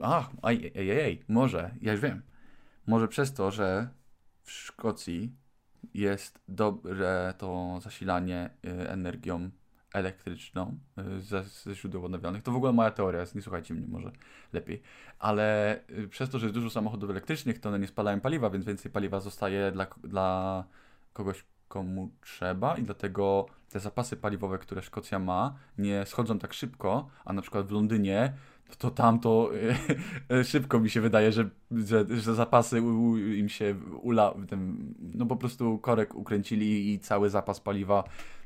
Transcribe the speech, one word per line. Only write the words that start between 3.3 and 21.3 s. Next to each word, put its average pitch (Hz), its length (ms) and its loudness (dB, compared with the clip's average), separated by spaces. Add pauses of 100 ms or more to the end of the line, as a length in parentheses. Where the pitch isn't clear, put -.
to, 98 180 0
że 101 380 0 (540)
w - 80 -18
Szkocji 107 840 -6 (580)
jest - 540 -2
dobre 95 880 0
to 90 440 -6
zasilanie, 90 680 -4 (160)
y, 90 240 -6
energią 90 600 -4 (440)
elektryczną, 95 840 -6 (400)
y, 95 40 -8
ze, 98 220 -4
ze 101 320 -12
źródeł 92 300 -8
odnawialnych. 92 380 -6
To 123 80 -2
w 120 40 2
ogóle 127 180 2
moja 113 180 6
teoria 90 300 0
jest, - 140 -8
nie 104 60 -8
słuchajcie 87 320 -8
mnie, 82 140 -6
może 92 240 -8 (420)
lepiej. - 280 -6 (380)
Ale, 107 600 2 (100)
y, 104 180 -8
przez 123 220 -6
to, 131 100 -4
że 113 60 -2
jest 107 100 -2
dużo 120 140 -2
samochodów 107 400 -4
elektrycznych, 113 500 -4
to 107 100 -4
one 101 100 -2
nie 98 80 -2
spalają 101 320 0
paliwa, 131 300 0
więc 95 160 -2
więcej 104 260 -6
paliwa 98 280 -2
zostaje 98 520 -2
dla 95 140 -2
k-, - 180 -14
dla 92 600 0 (500)
kogoś, 98 320 -6 (260)